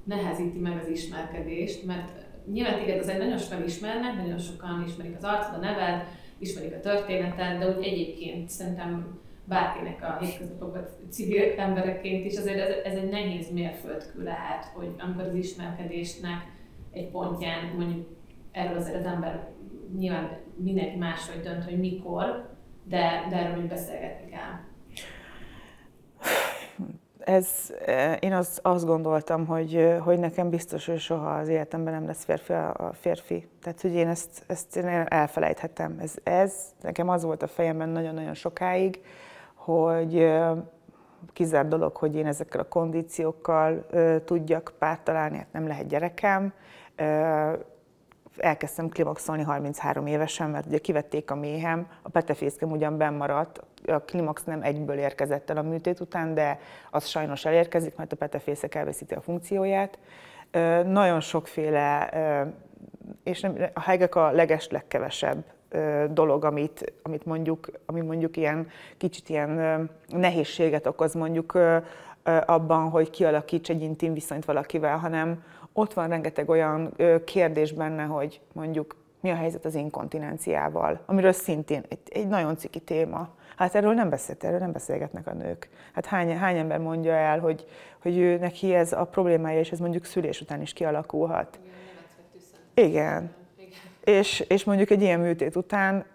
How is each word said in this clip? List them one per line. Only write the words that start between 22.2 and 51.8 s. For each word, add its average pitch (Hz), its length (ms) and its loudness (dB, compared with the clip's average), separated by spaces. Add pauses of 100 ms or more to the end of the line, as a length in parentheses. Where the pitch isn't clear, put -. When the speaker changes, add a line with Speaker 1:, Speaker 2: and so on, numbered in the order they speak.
Speaker 1:
de, 170 460 0
de 180 60 -4
erről 170 260 -2
úgy 170 60 -4
beszélgetni - 640 -8
kell. 160 300 -12 (2500)
Speaker 2:
Ez, 185 300 4 (360)
eh, 135 340 4
én 190 140 2
azt, 180 300 0
azt 180 220 4
gondoltam, 160 600 2
hogy, 165 300 -2
eh, 170 240 8
hogy 175 200 6
nekem 175 300 0
biztos, 165 360 -4
hogy 165 140 -2
soha 151 380 -2
az 156 100 -4
életemben 160 460 -2
nem 160 120 -6
lesz 156 180 -8
férfi 156 300 -2
a, 165 200 0
a - 200 -6
férfi. 170 540 -4 (140)
Tehát, 170 200 -10
hogy 175 120 0
én 170 140 4
ezt, - 400 -6
ezt - 280 -8
én 180 120 0
elfelejthetem. 160 1120 0
Ez, 165 240 -8
ez 190 300 4 (280)
nekem 170 280 -2
az 175 140 2
volt 160 200 -2
a - 40 -4
fejemben 160 420 -2
nagyon-nagyon 160 440 -4
sokáig, 185 680 -2 (520)
hogy, 165 640 2
eh, 165 340 6 (840)
kizárt 156 340 2
dolog, 160 280 2
hogy 151 200 0
én 156 100 0
ezekkel 147 340 -4
a - 80 -4
kondíciókkal, 160 1200 0
eh, 165 340 6
tudjak 165 520 0
párt 156 240 0
találni, 151 360 0
hát 147 140 -12
nem 160 160 -4
lehet 143 200 -4
gyerekem. 190 640 0 (420)
Eh, 156 580 2 (840)
elkezdtem 160 520 0
klimaxolni 156 540 -2
harminchárom 143 640 -4
évesen, 151 440 -2
mert 147 160 -4
ugye 151 120 -2
kivették 151 540 -2
a 139 40 -2
méhem, 160 520 -4 (140)